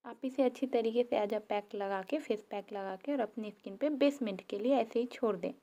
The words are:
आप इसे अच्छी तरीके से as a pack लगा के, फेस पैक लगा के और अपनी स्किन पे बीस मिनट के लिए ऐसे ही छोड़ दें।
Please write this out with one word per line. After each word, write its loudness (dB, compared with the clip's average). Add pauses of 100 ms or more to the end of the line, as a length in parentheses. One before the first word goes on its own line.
आप -14
इसे 2
अच्छी 4
तरीके 4
से 2
as 2
a 0
pack -4
लगा -2
के, -2
फेस -2
पैक -8
लगा -6
के -6
और 0
अपनी -4
स्किन -14
पे 0
बीस 4
मिनट -4
के -6
लिए 2
ऐसे 2
ही 0
छोड़ 0
दें। -4 (100)